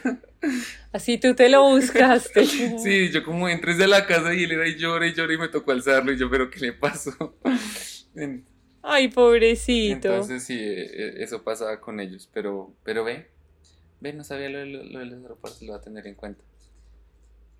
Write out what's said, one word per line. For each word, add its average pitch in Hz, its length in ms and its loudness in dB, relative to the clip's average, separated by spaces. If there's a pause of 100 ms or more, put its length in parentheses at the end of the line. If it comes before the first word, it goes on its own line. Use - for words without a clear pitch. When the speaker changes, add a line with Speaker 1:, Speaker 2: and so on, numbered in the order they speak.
(920)
Speaker 1:
Así 226 260 -2
tú 247 180 2
te 247 140 8
lo 277 200 8
buscaste. 262 760 4
Speaker 2:
<laughs> 262 320 -2
Sí, 196 340 2
yo 151 120 -2
como 170 260 -4
entré 170 260 -2
de 185 120 6
la 196 180 6
casa 170 280 2
y 180 100 0
él 170 100 -2
era 160 140 0
y 160 100 -4
llora 165 300 -2
y 170 60 -2
llora 165 200 -2
y 160 40 -2
me 165 120 -6
tocó 147 220 -2
alzarlo 131 400 2
y 135 60 -2
yo, 123 120 -2
"¿Pero 131 200 0
qué - 100 -18
le 120 140 -6
pasó?". - 680 -6
<laughs> - 720 -6
En- 139 300 -10 (360)
Speaker 1:
Ay, 277 280 0
pobrecito. 233 840 2 (140)
Speaker 2:
Entonces 190 360 -4
sí, 127 160 -8
eh, 104 320 -8
eh, - 280 -10
eso 110 240 -10
pasaba 110 380 -6
con 107 180 -12
ellos, 95 340 -14
pero, 101 400 -10 (100)
pero 110 200 -4
ve, 123 240 -8 (720)
ve, 143 140 -12
no 151 100 -16
sabía 139 260 -10
lo 139 100 -10
de 139 60 -12
lo, 139 180 -16
lo - 160 -16
de 127 60 -12
los 123 160 -18
aeropuertos, 117 400 -20
lo 110 120 -14
va 104 60 -14
a - 20 -18
tener 107 260 -18
en 101 80 -18
cuenta. 101 260 -18 (1200)